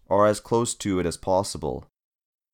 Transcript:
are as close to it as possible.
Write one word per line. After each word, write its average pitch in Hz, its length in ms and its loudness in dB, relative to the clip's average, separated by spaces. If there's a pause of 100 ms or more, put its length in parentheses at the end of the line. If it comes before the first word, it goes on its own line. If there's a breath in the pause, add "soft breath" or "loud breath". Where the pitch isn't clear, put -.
are 101 180 4
as 104 140 0
close 117 340 -2
to 95 240 -2
it 87 60 0
as 82 100 -2
possible. 80 720 -2 (680)